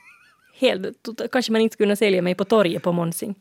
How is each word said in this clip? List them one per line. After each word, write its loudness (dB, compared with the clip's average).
Helt, -2
tot-, -10
kanske -2
man 2
inte 2
skulle 0
kunna 2
sälja 2
mig 0
på -2
torget 2
på 0
Månsing. -4